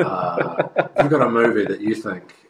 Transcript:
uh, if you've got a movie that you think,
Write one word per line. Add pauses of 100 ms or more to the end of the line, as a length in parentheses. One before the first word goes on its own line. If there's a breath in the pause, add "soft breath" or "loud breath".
uh,
if (140)
you've
got
a
movie
that
you
think, (160)